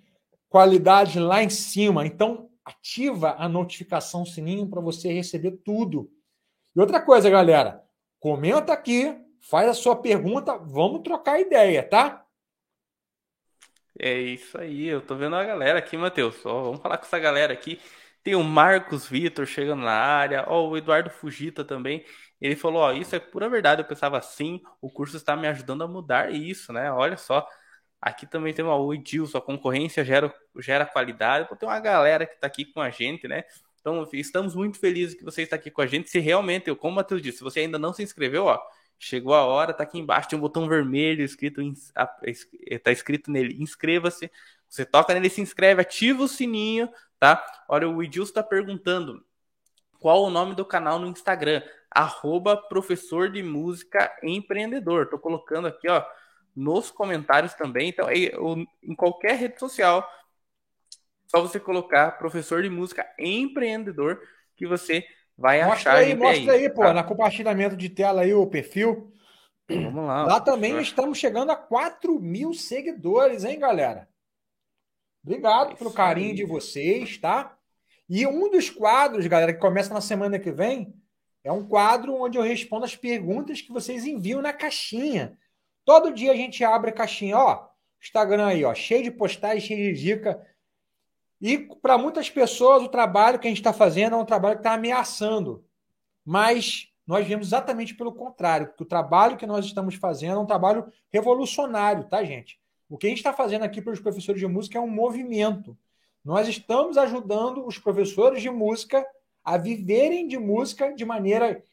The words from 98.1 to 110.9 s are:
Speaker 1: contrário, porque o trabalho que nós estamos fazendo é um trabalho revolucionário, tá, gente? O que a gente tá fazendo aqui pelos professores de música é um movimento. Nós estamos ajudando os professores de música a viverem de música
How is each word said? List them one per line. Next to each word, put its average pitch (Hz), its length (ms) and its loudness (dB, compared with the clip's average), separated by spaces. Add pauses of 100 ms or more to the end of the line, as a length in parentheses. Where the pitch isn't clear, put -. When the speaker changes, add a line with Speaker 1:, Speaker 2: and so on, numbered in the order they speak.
Speaker 1:
contrário, 170 540 -2
porque - 160 -14
o - 20 -14
trabalho 175 520 4
que 226 100 -12
nós 202 180 -2
estamos 190 300 -6
fazendo 170 420 -4
é 214 60 -2
um - 20 -6
trabalho 208 460 0 (200)
revolucionário, 220 920 0
tá, 208 180 -2
gente? 135 380 -12 (280)
O 147 80 -14
que 202 100 -2
a - 20 0
gente 247 140 -4
tá 277 100 0
fazendo 220 300 -2
aqui 208 180 -6
pelos 214 180 -8
professores 196 400 -4
de 190 80 -2
música 196 300 -6
é 233 40 -2
um 240 60 -4
movimento. 220 880 -2 (480)
Nós 196 240 0
estamos 269 480 -2
ajudando 247 720 0
os 233 120 -12
professores 208 640 2
de 247 80 -6
música 226 560 -2 (380)
a 170 140 0
viverem 233 720 0
de 262 100 -6
música 240 560 -2